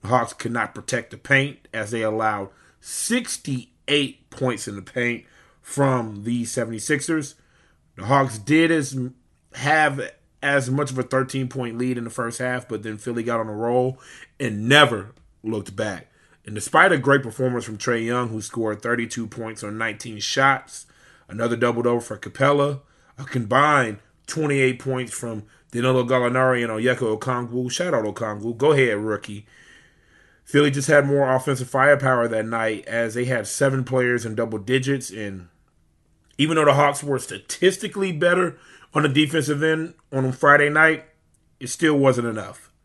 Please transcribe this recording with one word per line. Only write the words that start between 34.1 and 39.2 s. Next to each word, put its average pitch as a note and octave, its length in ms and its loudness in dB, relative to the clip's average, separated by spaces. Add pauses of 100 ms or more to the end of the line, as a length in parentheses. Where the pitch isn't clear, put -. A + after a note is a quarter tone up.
in A2 100 -6
double A2 240 -4
digits. C3 500 -2
And G2 380 -12 (880)
even D#3 200 2
though D3+ 80 6
the C#3+ 80 8
Hawks C#3+ 280 4
were C#3+ 180 -2
statistically F#3+ 920 -2
better F3 460 2 (360)
on D3+ 100 2
the D3 60 4
defensive D3 540 2